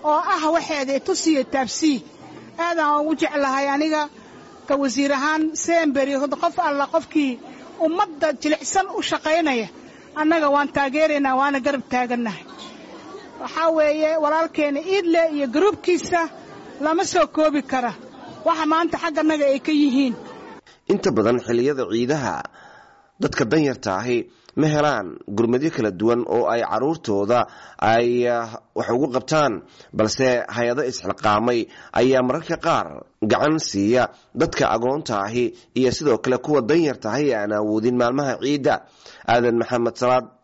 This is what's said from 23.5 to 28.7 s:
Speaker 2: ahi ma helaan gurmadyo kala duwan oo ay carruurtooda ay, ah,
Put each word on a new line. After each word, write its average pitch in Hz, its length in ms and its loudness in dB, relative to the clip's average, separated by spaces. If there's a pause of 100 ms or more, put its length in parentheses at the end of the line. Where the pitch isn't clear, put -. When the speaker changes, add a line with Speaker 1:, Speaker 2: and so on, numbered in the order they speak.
Speaker 2:
ahi 120 220 -2 (380)
ma 151 100 2
helaan 147 400 0 (220)
gurmadyo 117 420 0
kala 113 200 -2
duwan 110 340 0
oo 117 240 0
ay 117 160 0
carruurtooda 117 760 0 (380)
ay, 117 300 2 (160)
ah, 120 240 -2 (260)